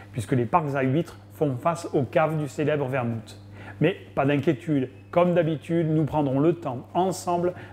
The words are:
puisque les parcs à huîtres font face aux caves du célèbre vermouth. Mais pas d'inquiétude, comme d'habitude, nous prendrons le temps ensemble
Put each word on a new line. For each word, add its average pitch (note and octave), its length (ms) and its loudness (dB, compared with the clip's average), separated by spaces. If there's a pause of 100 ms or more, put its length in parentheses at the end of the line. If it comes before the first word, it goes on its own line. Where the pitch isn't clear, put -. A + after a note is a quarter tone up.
(120)
puisque - 200 -4
les B2 120 4
parcs D3 300 0
à C#3 80 0
huîtres C3+ 340 0 (160)
font C#3+ 240 0
face E3 380 -2
aux D#3 80 4
caves D#3+ 340 2
du D3+ 100 -2
célèbre C#3+ 420 0
vermouth. A#2+ 520 -4 (400)
Mais D#3+ 160 2 (180)
pas C#3+ 120 2
d'inquiétude, C#3+ 640 2 (200)
comme F3 220 4
d'habitude, E3 560 2
nous D#3 160 2
prendrons C#3 360 0
le D#3+ 120 4
temps C#3 400 -6
ensemble F3 640 0 (180)